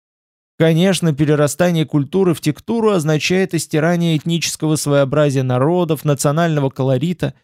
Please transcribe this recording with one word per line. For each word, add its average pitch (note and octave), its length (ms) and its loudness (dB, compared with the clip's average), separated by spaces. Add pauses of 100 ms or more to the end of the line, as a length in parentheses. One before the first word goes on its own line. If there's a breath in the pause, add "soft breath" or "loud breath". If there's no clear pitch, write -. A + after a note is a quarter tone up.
(580)
Конечно, E3 560 2
перерастание D3+ 720 0
культуры D#3+ 480 0
в - 60 -4
тектуру G#3+ 520 -2
означает F3 600 0
истирание E3 640 0
этнического D#3 640 -2
своеобразия C#3 680 0
народов, D3+ 600 0
национального D3 640 0
колорита. C3+ 640 -2 (100)